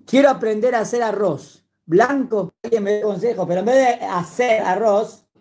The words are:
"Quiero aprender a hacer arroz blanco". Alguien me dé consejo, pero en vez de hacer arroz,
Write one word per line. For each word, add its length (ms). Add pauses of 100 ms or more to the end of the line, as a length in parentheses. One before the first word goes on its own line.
"Quiero 240
aprender 460
a 60
hacer 220
arroz 640 (220)
blanco". 680 (100)
Alguien 220
me 80
dé 80
consejo, 460
pero 140
en 60
vez 320
de 60
hacer 560
arroz, 640 (160)